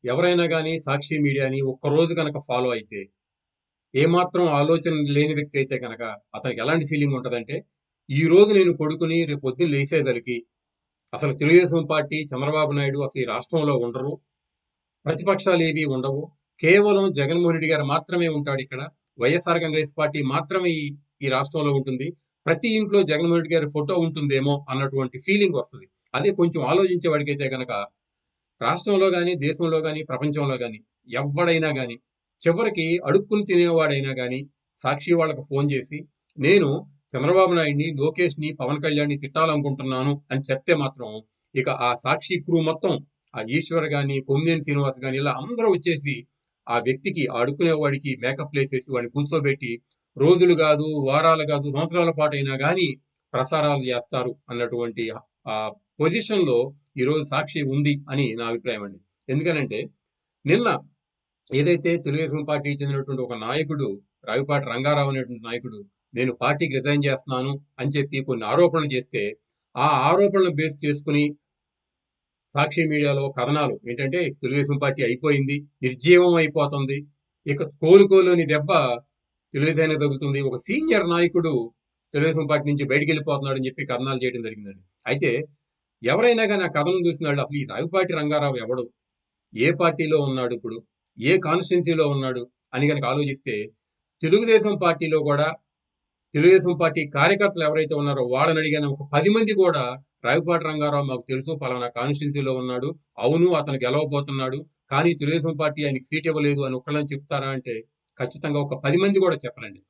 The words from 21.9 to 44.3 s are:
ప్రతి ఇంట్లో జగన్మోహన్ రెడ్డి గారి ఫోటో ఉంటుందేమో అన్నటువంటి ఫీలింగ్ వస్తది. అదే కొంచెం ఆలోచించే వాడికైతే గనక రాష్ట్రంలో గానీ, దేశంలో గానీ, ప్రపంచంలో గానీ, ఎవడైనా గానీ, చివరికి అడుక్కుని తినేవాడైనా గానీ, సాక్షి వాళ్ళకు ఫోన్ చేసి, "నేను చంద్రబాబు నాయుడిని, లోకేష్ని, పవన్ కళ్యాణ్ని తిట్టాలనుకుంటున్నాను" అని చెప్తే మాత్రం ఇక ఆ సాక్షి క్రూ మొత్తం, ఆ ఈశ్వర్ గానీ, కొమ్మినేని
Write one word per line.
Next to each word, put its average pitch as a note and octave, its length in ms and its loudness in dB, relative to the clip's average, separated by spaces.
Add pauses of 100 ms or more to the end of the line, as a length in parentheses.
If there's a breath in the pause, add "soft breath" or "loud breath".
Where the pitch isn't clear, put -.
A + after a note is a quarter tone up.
ప్రతి E3 300 0
ఇంట్లో G3+ 280 2
జగన్మోహన్ E3 380 2
రెడ్డి D#3 120 -4
గారి D3+ 160 2
ఫోటో D3+ 300 -2
ఉంటుందేమో C#3+ 560 0 (140)
అన్నటువంటి C3+ 500 -4
ఫీలింగ్ F#3+ 380 2
వస్తది. G#2+ 300 -8 (260)
అదే D3+ 180 0
కొంచెం E3+ 320 0
ఆలోచించే F3 460 2
వాడికైతే C#3+ 400 -2
గనక B2+ 220 -6 (880)
రాష్ట్రంలో F#3+ 480 2
గానీ, F3+ 260 0
దేశంలో D#3+ 440 0
గానీ, D#3 240 -4
ప్రపంచంలో C#3+ 540 -2
గానీ, A2+ 220 -8 (300)
ఎవడైనా D#3 600 0
గానీ, B2+ 260 -4 (460)
చివరికి E3+ 440 0 (200)
అడుక్కుని G3 400 2
తినేవాడైనా D#3+ 680 2
గానీ, B2+ 260 -4 (420)
సాక్షి C#3+ 320 0
వాళ్ళకు D#3 300 0
ఫోన్ C#3+ 260 0
చేసి, C#3 280 -4 (400)
"నేను D#3 320 4 (400)
చంద్రబాబు F3 440 2
నాయుడిని, D3+ 420 0
లోకేష్ని, D#3 580 -2
పవన్ C#3+ 280 -4
కళ్యాణ్ని D3 360 0
తిట్టాలనుకుంటున్నాను" C#3 960 -2 (160)
అని C3+ 120 -2
చెప్తే C#3 340 -2
మాత్రం C3 340 -6 (460)
ఇక C3 140 -2 (100)
ఆ B2 160 0
సాక్షి D#3 440 -4
క్రూ E3+ 220 0
మొత్తం, D#3+ 320 0 (400)
ఆ B2 140 -8
ఈశ్వర్ D#3+ 420 -2
గానీ, C#3 320 -2
కొమ్మినేని D#3 420 0